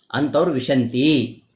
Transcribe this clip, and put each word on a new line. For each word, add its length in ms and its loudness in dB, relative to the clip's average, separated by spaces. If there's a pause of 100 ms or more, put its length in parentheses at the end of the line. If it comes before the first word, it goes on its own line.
(140)
ಅಂಥವ್ರು 380 0
"ವಿಶಂತಿ", 920 0 (120)